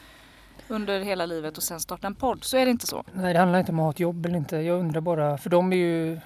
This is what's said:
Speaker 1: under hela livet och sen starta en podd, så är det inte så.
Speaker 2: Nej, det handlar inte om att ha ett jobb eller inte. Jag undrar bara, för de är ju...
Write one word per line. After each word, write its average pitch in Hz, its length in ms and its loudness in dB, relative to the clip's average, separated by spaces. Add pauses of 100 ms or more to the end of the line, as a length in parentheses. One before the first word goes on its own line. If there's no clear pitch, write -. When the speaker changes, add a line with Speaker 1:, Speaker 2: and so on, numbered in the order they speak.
(680)
Speaker 1:
under 202 320 -2
hela 190 260 -2
livet 156 320 -6
och - 60 -6
sen 170 160 -6
starta - 280 -8
en 208 80 -6
podd, 226 280 -2
så - 140 0
är 262 80 6
det 254 60 4
inte 240 160 -2
så. - 160 -6 (100)
Speaker 2:
Nej, 180 200 0
det 165 60 4
handlar 180 200 6
inte - 120 0
om 165 80 0
att 156 40 2
ha 160 80 2
ett - 80 -8
jobb 170 260 -2
eller 175 120 0
inte. 156 200 -4
Jag 170 220 0
undrar 160 220 0
bara, 151 360 0
för - 120 -8
de 180 240 4
är 185 40 4
ju... 165 480 0